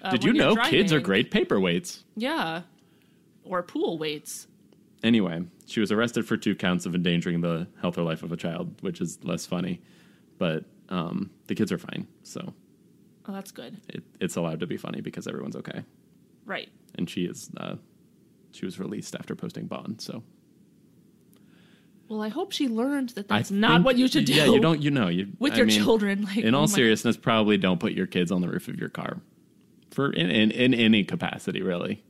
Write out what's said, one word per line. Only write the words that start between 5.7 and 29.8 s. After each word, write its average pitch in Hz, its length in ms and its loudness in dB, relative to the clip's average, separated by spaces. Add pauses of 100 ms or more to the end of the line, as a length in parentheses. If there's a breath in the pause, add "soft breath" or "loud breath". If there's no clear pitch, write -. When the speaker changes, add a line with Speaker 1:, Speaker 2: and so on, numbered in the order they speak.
Speaker 2:
was 98 100 0
arrested 117 360 0
for 113 100 -2
two 101 180 -2
counts 90 300 0
of 87 100 -4
endangering 87 460 0
the 85 260 -2 (140)
health 87 160 -4
or 85 60 -2
life 82 200 -4
of 85 80 -10
a 82 60 -6
child, 87 460 -8
which 90 180 -8
is 85 240 -6
less 85 220 -6
funny, 90 340 -6 (560 soft breath)
but, 80 280 -2 (260)
um, 90 400 -6 (160)
the 104 80 -6
kids 101 180 -2
are 85 60 -4
fine, - 280 -10 (160)
so - 300 -14 (760)
Speaker 1:
Oh, 202 60 -12
that's 196 200 -14
good. - 360 -18
Speaker 2:
it, - 140 -12 (180)
it's 92 160 -4
allowed 82 240 -4
to - 60 -6
be - 100 -8
funny - 240 -10
because - 260 -12
everyone's - 300 -8
okay. - 280 -12 (600)
Speaker 1:
Right. 190 240 -10 (280)
Speaker 2:
And 170 120 -4
she - 160 -4
is, - 320 -10
uh, 50 200 -10 (720)
she - 160 -14
was 90 120 -10
released - 360 -10
after - 200 -10
posting - 320 -10
bond, - 340 -10
so - 220 -12 (1900 soft breath)
Speaker 1:
Well, 214 100 -4
I 214 60 -4
hope 339 240 -6
she 285 160 -2
learned 254 420 0
that - 220 -6
Speaker 2:
I 208 60 4
Speaker 1:
that's - 120 -2
not 214 280 4
Speaker 2:
think, 175 80 6
Speaker 1:
what 254 100 4
you 254 100 6
should 147 220 2
Speaker 2:
yeah, 151 160 4
Speaker 1:
do 135 80 8
Speaker 2:
you 131 80 8
don't, 160 220 4
you 143 80 2
know, 127 180 2
you, 90 200 0 (100)
Speaker 1:
with 277 160 0
Speaker 2:
I - 20 0
Speaker 1:
your 254 100 6
Speaker 2:
mean, 214 160 4
Speaker 1:
children, 202 420 2
like, 196 140 -6
Speaker 2:
in 117 160 2
Speaker 1:
oh 135 40 4
Speaker 2:
all 147 80 4
Speaker 1:
my 208 80 2
Speaker 2:
seriousness, 113 420 4
probably 107 400 4
don't 92 240 2
put 98 120 -2
your 92 140 -2
kids 87 240 -2
on 90 120 0
the 87 60 -2
roof - 200 -6
of - 80 -8
your - 140 -8
car - 280 -8 (720)